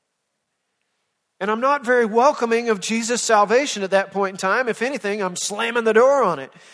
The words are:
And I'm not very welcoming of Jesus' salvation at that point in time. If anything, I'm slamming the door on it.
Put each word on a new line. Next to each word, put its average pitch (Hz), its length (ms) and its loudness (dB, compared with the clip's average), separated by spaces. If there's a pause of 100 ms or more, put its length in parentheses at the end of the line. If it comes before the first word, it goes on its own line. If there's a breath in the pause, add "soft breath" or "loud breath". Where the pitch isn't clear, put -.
(1400)
And 196 120 -2
I'm 220 80 -2
not 277 260 0
very 247 200 2
welcoming 233 640 2
of 214 100 0
Jesus' 226 420 -4
salvation 214 640 2
at 185 80 -6
that 190 200 0
point 196 220 -2
in 196 40 -14
time. 208 300 -2
If 214 140 -4
anything, 220 400 -4
I'm 185 140 -4
slamming 226 480 -4
the 220 100 2
door 262 300 4
on 170 160 -2
it. 135 120 -14 (220 loud breath)